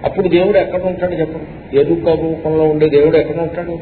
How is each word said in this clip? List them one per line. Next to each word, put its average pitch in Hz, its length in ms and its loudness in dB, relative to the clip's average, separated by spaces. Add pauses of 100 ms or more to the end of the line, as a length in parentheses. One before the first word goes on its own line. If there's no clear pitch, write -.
అప్పుడు 180 220 -2
దేవుడు 185 300 2
ఎక్కడ 180 240 0
ఉంటాడు 180 300 -4
చెప్పండి? 156 680 -4
ఎరుక 165 300 2
రూపంలో 156 540 0
ఉండే 156 260 2
దేవుడు 151 280 4
ఎక్కడ 151 180 0
ఉంటాడు? 170 460 -6